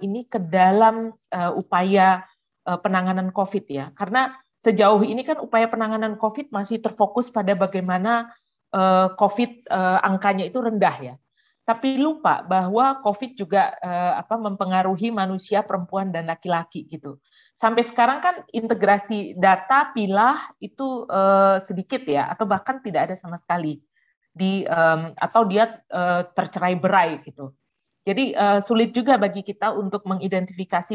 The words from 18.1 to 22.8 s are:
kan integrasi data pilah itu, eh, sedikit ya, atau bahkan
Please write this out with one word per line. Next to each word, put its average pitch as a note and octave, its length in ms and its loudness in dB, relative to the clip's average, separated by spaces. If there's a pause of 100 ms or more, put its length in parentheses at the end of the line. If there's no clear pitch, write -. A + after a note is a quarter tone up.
kan F4+ 320 -2
integrasi G3+ 880 0
data A3+ 560 4
pilah G#3+ 400 2 (240)
itu, B3+ 480 -8
eh, G3 560 4
sedikit G3 400 -6
ya, C#3 240 0
atau F3+ 160 -4
bahkan G#3+ 400 -2